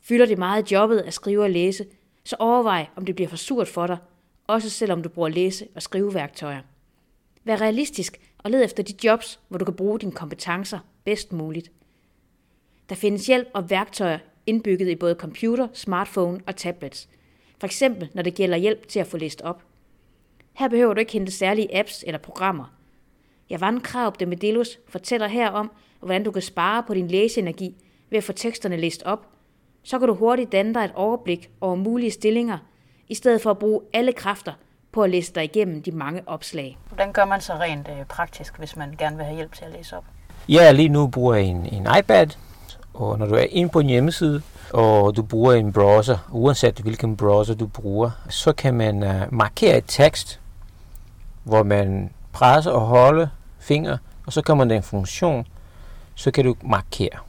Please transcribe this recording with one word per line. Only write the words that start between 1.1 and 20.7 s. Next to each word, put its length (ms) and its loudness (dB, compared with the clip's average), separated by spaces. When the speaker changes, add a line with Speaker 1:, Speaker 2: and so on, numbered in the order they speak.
Speaker 1:
skrive 300 -2
og 60 0
læse, 360 -2
så 140 -8
overvej, 560 0
om 100 -10
det 100 -6
bliver 140 -4
for 80 -12
surt 300 -4
for 200 -6
dig, 100 -6
også 220 -2
selvom 340 -4
du 60 -10
bruger 200 -4
læse- 460 -4
og 60 -14
skriveværktøjer. 800 -6
Vær 180 -2
realistisk 560 -4
og 140 -8
led 120 4
efter 200 -2
de 100 -10
jobs, 360 0
hvor 80 -10
du 80 -4
kan 80 -6
bruge 260 -4
dine 120 -8
kompetencer 680 -8
bedst 300 -6
muligt. 380 -10
Der 60 -10
findes 320 -2
hjælp 260 2
og 160 -6
værktøjer 500 -2
indbygget 440 0
i 60 -2
både 240 -2
computer, 540 -4
smartphone 720 -4
og 80 -10
tablets. 540 -12
For 80 -10
eksempel, 460 -2
når 100 -8
det 120 -4
gælder 220 0
hjælp 300 -2
til 120 -6
at 80 -4
få 100 -12
læst 240 -10
op. 200 -12
Her 160 -4
behøver 240 2